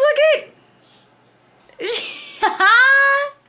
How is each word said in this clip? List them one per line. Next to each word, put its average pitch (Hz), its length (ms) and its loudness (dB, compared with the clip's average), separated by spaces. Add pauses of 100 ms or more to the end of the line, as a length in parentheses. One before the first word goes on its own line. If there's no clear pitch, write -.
look 587 120 0 (2250)
at 539 840 2
<laughs> - 160 -20